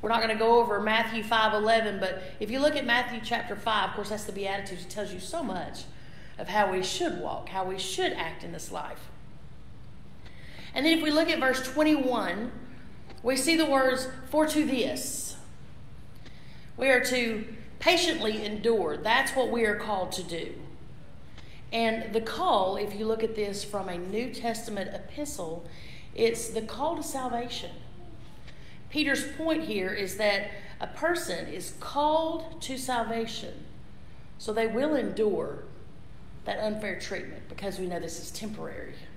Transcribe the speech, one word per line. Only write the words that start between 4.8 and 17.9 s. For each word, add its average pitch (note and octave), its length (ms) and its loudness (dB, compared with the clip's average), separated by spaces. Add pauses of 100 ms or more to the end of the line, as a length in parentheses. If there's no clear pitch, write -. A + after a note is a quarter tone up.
It - 80 -12
tells G3+ 200 -4
you F#3 80 -8
so E4 220 -6
much F#3 440 -4 (520)
of - 120 -8
how G3+ 200 6
we F#3 140 2
should - 380 0
walk, - 260 -4
how F#3+ 160 -2
we F#3 160 -2
should - 320 0
act E3 320 -4
in E3+ 80 -8
this D#3+ 180 -8
life. - 380 -6 (1700)
And C4+ 120 2
then E4 120 8
if D#4 60 2
we D#4 60 4
look D#4+ 200 6
at D#4 100 2
verse C4 260 4
twenty-one, B3+ 880 4 (720)
we B3+ 140 4
see E4 180 4
the D#4+ 100 6
words, C4 440 4 (200)
"For D4+ 160 8
to D4+ 200 4
this." A3+ 720 0 (1400)
We C4+ 140 4
are B3 160 8
to A3+ 400 0 (340)
patiently B3+ 640 4